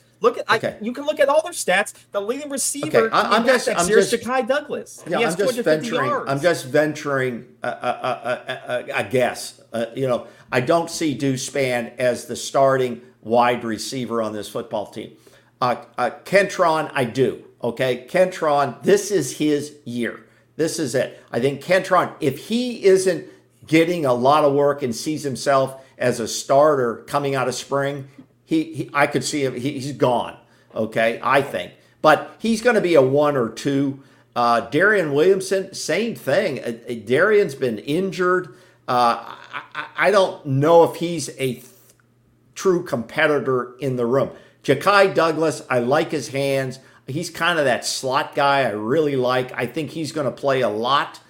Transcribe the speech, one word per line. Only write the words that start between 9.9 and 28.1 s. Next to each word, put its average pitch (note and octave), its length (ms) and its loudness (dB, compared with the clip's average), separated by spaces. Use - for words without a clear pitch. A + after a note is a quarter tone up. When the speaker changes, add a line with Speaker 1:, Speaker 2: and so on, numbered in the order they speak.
Speaker 2:
you C3 120 -2
know, A#2+ 200 -2
I B2+ 100 0
don't E3+ 300 0
see D3+ 240 -2
Deuce C3 340 -2
Spann B2 480 -4
as B2 280 -2
the - 100 -8
starting C3 640 0
wide A#2+ 400 2
receiver A#2 580 -6
on G#2+ 120 -4
this G#2 160 -8
football A2+ 380 -6
team. - 280 -14
Uh, A#2+ 160 0
uh, A#2+ 120 0
Kentron, F3 720 2
I C3 100 0
do. A2 380 0
Okay, B2 460 -2
Kentron, D3+ 720 0
this G3+ 300 2
is D#3 260 -2
his D3 380 0
year. A#2+ 400 -6
This D#3+ 240 -2
is C3 160 -2
it. - 360 -2
I A#2 80 -2
think C3+ 240 0
Kentron, F3+ 560 2
if C3+ 180 -2
he A#3+ 360 -2
isn't F#3 420 4
getting E3 380 2
a B2 80 4
lot C3+ 300 4
of C#3+ 100 4
work C#3+ 280 2
and A#2+ 140 -4
sees D#3 280 -6
himself C3+ 600 0
as A#2+ 200 0
a A2 80 -4
starter C#3 800 2
coming C#3+ 280 -2
out B2+ 120 -2
of B2+ 60 -2
spring, C#3 540 -4